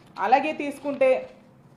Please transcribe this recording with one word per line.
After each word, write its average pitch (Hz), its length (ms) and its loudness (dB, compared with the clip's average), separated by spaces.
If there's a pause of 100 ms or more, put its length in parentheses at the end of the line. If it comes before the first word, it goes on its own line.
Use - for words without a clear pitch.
(180)
అలాగే 262 340 2
తీసుకుంటే 269 760 -2 (460)